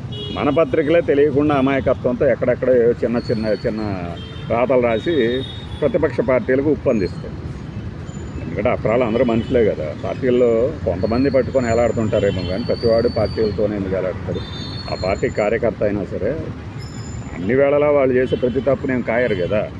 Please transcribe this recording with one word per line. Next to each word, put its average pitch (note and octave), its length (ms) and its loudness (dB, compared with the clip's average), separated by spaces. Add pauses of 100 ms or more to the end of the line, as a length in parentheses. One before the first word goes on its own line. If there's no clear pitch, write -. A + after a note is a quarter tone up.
(340)
మన A#2 160 0
పత్రికలే D#3 520 2
తెలియకుండా D3 540 2
అమాయకత్వంతో C3+ 720 0
ఎక్కడెక్కడ B2 440 2
ఏవో A#2+ 220 6
చిన్న A#2 260 0 (140)
చిన్న, A2 140 -2 (220)
చిన్న G#2+ 280 -4 (540)
రాతలు A#2+ 320 2
రాసి A#2+ 640 2 (380)
ప్రతిపక్ష C#3+ 380 0
పార్టీలకు B2+ 520 2
ఉప్పందిస్తాయి. A#2+ 600 0 (1120)
ఎందుకంటే G#2+ 260 -2
after G#2+ 260 0
all B2+ 80 2
అందరూ A#2+ 220 2
మనుషులే A#2 400 2
కదా. D#2 200 0 (180)
పార్టీల్లో B2 680 2 (140)
కొంతమంది A2 440 0
పట్టుకొని B2 420 0
ఎలాడుతుంటారేమో G#2 800 2
కానీ G2 140 -4
ప్రతివాడు A#2 440 2
పార్టీలతోనే G#2 680 0
ఎందుకు F#2+ 200 -2
ఎలాడతారు? F2+ 440 -4 (520)
ఆ - 40 -4 (100)
పార్టీ G#2 240 0
కార్యకర్త A2+ 540 0
అయినా G#2 200 0
సరే G2+ 320 -4 (1000)
అన్ని G2 200 0
వేళలా C#3+ 340 4
వాళ్ళు C3 260 4
చేసే B2+ 200 2
ప్రతి B2 260 0
తప్పునేం C3 400 0
కాయరు A2+ 340 2
కదా. F2+ 320 0 (120)